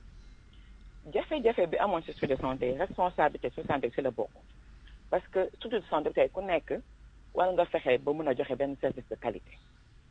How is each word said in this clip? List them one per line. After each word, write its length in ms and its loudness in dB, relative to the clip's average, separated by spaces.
Jafe-jafe 540 2
bi 120 -2
amoon 240 2
ci 100 -12
structure 240 0
de 40 -6
santé 300 0
yi, 80 -2
responsabilité 760 0
su 120 -8
santé 280 0
si 80 -2
la 80 0
bokk. 200 -4
Parce 220 0
que 240 2
structure 240 -2
de 100 -16
santé 220 2
tey 200 4
ku 100 -6
nekk 360 -2
war 180 4
nga 140 4
fexe 320 2
ba 140 0
mën 160 0
a 80 2
joxe 200 -2
benn 240 -2
service 300 -4
de 60 -6
qualité. 420 -6